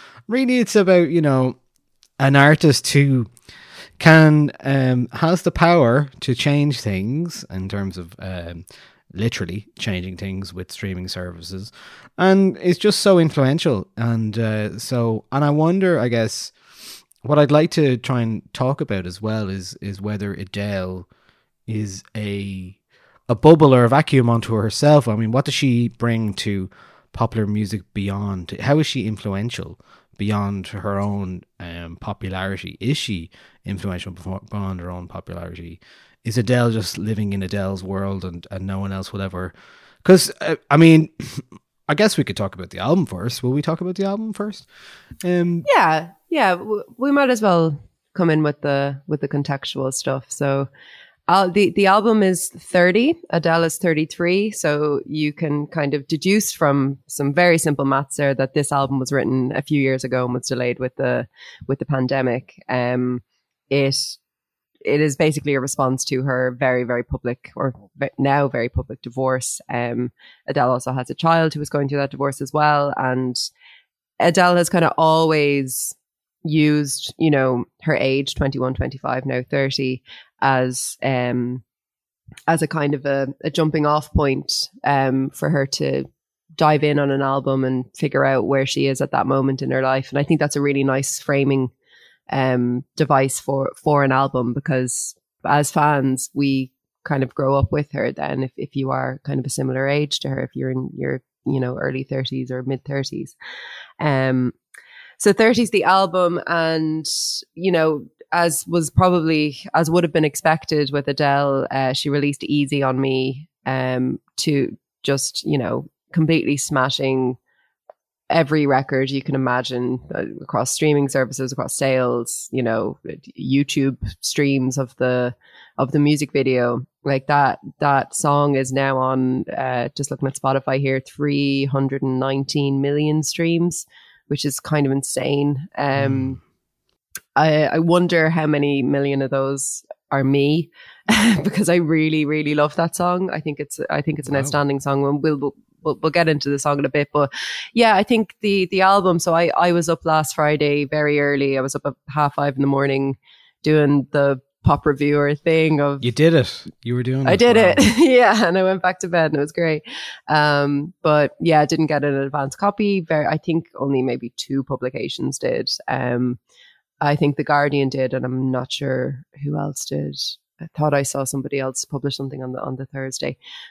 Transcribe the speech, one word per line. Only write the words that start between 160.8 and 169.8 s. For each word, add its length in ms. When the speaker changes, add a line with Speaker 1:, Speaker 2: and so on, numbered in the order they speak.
Speaker 2:
but 380
yeah, 220
I 40
didn't 220
get 160
an 120
advance 420
copy. 420
Very, 260
I 120
think 300
only 240
maybe 320
two 300
publications 720
did. 320
Um, 500
I 120
think 200
The 80
Guardian 460
did, 240
and 100
I'm 280
not 200
sure 520
who 140
else 280